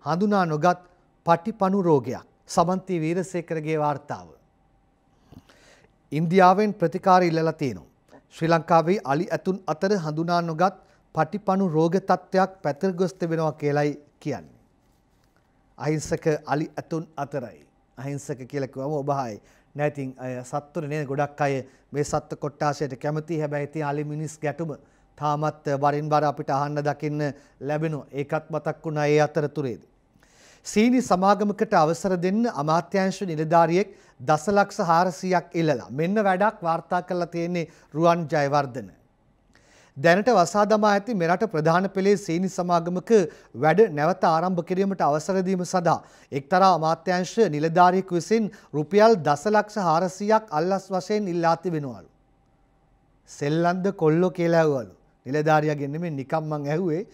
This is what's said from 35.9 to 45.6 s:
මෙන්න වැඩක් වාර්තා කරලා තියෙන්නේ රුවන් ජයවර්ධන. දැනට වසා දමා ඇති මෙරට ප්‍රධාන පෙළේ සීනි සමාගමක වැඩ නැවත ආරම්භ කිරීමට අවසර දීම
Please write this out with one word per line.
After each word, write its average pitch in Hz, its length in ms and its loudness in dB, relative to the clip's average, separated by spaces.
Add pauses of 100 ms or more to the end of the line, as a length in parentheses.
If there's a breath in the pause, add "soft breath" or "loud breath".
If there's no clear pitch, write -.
මෙන්න 160 260 -2
වැඩක් 202 460 0
වාර්තා 165 400 -2
කරලා 175 240 -4
තියෙන්නේ 170 420 -4 (200 soft breath)
රුවන් 170 400 2
ජයවර්ධන. 139 600 -2 (1080 soft breath)
දැනට 170 320 4
වසා 202 380 4
දමා 214 240 4
ඇති 202 240 0
මෙරට 175 320 0
ප්‍රධාන 165 420 0
පෙළේ 190 280 2
සීනි 185 320 -4
සමාගමක 175 640 -2 (440 loud breath)
වැඩ 156 260 4 (100)
නැවත 156 340 0
ආරම්භ 175 380 2
කිරීමට 190 380 -2
අවසර 156 400 0
දීම 185 240 -2